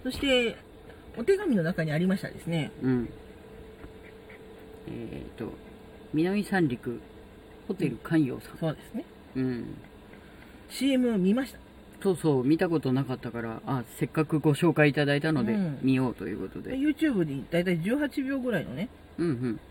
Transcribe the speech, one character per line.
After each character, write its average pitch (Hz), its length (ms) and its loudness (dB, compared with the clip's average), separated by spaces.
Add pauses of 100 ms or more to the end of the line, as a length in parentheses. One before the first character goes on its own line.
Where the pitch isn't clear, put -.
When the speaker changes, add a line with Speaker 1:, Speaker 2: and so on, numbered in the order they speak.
Speaker 1:
そ 254 80 -2
し - 80 -6
て、 247 360 4 (600)
お 233 80 -4
手 392 120 6
紙 370 180 2
の 180 80 4
中 165 220 0
に 151 80 -2
あ 151 60 2
り 180 80 4
ま 190 100 4
し - 60 -6
た - 60 -6
で - 120 -10
す - 60 -10
ね。 160 240 -2 (120)
Speaker 2:
う 127 60 2
ん。 123 200 2 (1800)
え 117 340 -10 (140)
ー - 20 -18
と、 113 140 -8 (640)
南 185 300 2
三 185 220 2
陸、 117 340 -4 (640)
ホ 196 80 -4
テ 170 140 0
ル 113 140 -2
観 160 220 4
洋 127 160 -4
さ - 80 -18
ん。 - 40 -16
Speaker 1:
う - 20 -16
ん、 - 40 -18
そ 160 120 0
う - 40 -6
で - 80 -12
す - 120 -18
ね。 277 100 -6 (320)
Speaker 2:
う 131 40 0
ん。 127 240 -2 (1040)
Speaker 1:
シ - 180 -2
ー 269 60 4
エ 254 40 4
ム 240 200 4
見 190 160 6
ま 269 120 2
し - 60 -14
た。 - 60 -18 (440)
Speaker 2:
そ 196 100 4
う 156 40 2
そ 143 240 4
う、 120 40 0
見 160 140 6
た 185 100 2
こ 160 120 2
と 131 120 0
な 135 120 2
か 131 100 -2
っ - 40 -6
た 120 120 -8
か 117 120 -6
ら、 113 240 -6
あ、 127 180 0 (140)
せ 147 80 0
っ - 20 -10
か 156 160 0
く 151 140 0
ご 147 160 6
紹 170 180 6
介 151 160 6
い 135 40 4
た 147 120 2
だ 143 100 4
い 143 60 2
た 156 120 2
の 127 120 2
で、 117 80 2
Speaker 1:
う 208 40 2
ん。 170 260 0
Speaker 2:
見 131 140 4
よ 131 140 2
う - 40 -8
と - 120 -8
い 101 80 -4
う - 40 -8
こ 95 100 -6
と - 140 -10
で。 - 140 -6
Speaker 1:
YouTube 277 480 2
に 139 260 -4
だ 170 80 2
い 180 60 2
た 185 80 2
い 165 80 2
十 214 160 0
八 294 260 -2
秒 269 160 -2
ぐ 247 120 -2
ら 185 100 2
い - 40 -6
の 113 100 -8
ね、 180 140 -4 (300)
Speaker 2:
う 165 60 0
ん 175 40 2
う - 20 2
ん。 120 300 -2 (100)